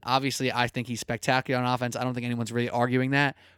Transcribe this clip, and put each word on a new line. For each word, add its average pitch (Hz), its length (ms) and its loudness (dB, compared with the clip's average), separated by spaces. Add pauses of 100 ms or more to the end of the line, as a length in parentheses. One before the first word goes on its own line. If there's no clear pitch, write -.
obviously, 131 480 0
I 120 160 2
think 123 200 -4
he's 120 120 -6
spectacular 127 640 0
on 123 40 0
offense. 123 300 -2
I 117 80 -4
don't 127 100 -2
think 120 120 -6
anyone's 117 260 -4
really 120 180 0
arguing 127 420 2
that. 139 240 2 (220)